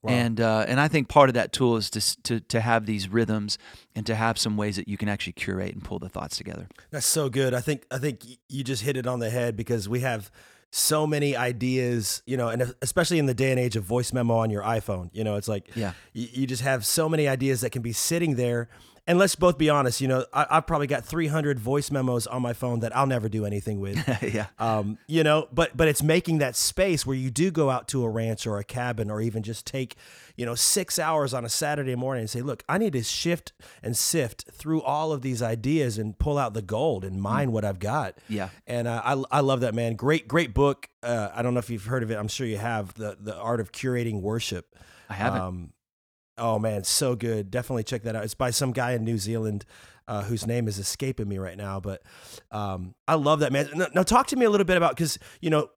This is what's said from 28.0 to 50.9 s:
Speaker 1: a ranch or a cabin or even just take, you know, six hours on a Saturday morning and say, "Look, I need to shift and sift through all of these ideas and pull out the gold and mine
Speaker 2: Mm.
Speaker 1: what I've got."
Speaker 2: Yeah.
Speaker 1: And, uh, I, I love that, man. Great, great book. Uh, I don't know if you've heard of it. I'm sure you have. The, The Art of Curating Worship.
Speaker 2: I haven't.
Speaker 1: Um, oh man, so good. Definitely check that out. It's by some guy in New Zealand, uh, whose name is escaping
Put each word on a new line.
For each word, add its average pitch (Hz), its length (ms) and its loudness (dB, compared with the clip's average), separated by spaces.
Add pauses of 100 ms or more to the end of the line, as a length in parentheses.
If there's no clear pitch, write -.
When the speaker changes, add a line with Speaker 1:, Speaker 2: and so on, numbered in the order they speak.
Speaker 1:
a 117 60 0
ranch 113 400 -2
or 104 100 -2
a 101 60 -6
cabin 120 440 -4
or 107 120 -4
even 110 240 -2
just 110 200 -10
take, 131 300 -6 (420)
you 120 80 -4
know, 117 120 -4
six - 420 0
hours 156 340 2
on 123 120 -4
a 117 40 -6
Saturday 143 460 -2
morning 127 280 -2
and 110 80 -6
say, 120 120 -6
"Look, 135 260 -6
I 165 100 0
need 208 160 0
to 123 100 0
shift - 480 -4 (280)
and 117 160 -4
sift - 540 -2
through 156 320 -2
all 151 300 0
of 139 100 -4
these 127 180 -2
ideas 120 580 0
and 107 200 -4
pull 147 180 2
out 127 180 0
the 113 80 -4
gold 107 420 0
and 95 180 -4
mine 123 280 0
Speaker 2:
Mm. - 20 0
Speaker 1:
what 107 120 0
I've 98 140 -2
got." 104 400 -4 (100)
Speaker 2:
Yeah. 101 200 -4 (180)
Speaker 1:
And, 120 220 -2
uh, 117 160 -2
I, 135 180 0 (160)
I - 20 -
love 135 200 2
that, 120 120 0
man. 117 220 0
Great, 143 320 0
great 165 260 2
book. 139 360 2 (160)
Uh, 117 280 0
I 117 100 -4
don't 123 120 2
know 123 60 2
if 117 100 -8
you've 104 160 -6
heard 127 160 0
of 110 80 -4
it. 113 60 -2
I'm 107 100 -2
sure 117 220 -4
you 107 100 -2
have. 107 360 -4
The, 104 260 -8
The 104 160 -8
Art 113 240 -2
of 104 100 -4
Curating 117 500 -2
Worship. 104 540 -4 (340)
Speaker 2:
I 101 60 -8
haven't. 98 280 0
Speaker 1:
Um, 90 300 -8 (680)
oh 113 200 2
man, 107 260 -2
so 123 320 0
good. 107 340 -4
Definitely 120 340 -4
check 117 180 -6
that 110 120 -4
out. 110 80 -4
It's 107 120 -6
by 127 160 -2
some 127 220 0
guy 123 200 0
in 113 120 -2
New 113 120 0
Zealand, 107 480 -2 (420)
uh, 104 180 -6
whose 113 220 -4
name 117 220 0
is 98 100 -4
escaping 120 480 -4